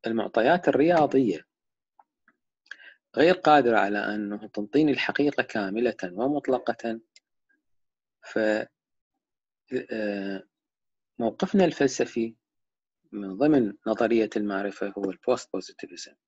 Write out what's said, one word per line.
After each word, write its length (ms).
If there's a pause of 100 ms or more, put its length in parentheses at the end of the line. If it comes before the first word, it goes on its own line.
المعطيات 640
الرياضية 800 (1700)
غير 180
قادرة 440
على 200 (160)
أنه 320
تنطيني 460
الحقيقة 500
كاملة 640
ومطلقة، 960 (1200)
ف-، 440 (1300)
آه، 500 (760)
موقفنا 460
الفلسفي 680 (800)
من 240
ضمن 360 (140)
نظرية 500
المعرفة 600
هو 120
البوست 420
بوزيتيفيزم. 600 (140)